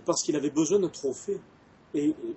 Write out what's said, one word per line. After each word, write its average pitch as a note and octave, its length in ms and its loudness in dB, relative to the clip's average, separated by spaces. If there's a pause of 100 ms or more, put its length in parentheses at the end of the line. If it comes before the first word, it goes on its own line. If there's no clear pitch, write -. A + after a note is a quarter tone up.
parce E3 180 2
qu'il D3+ 140 0
avait C#3+ 140 0
besoin D#3+ 300 4
de F3 80 2
trophées. - 520 -4 (540)
Et D3+ 200 2 (220)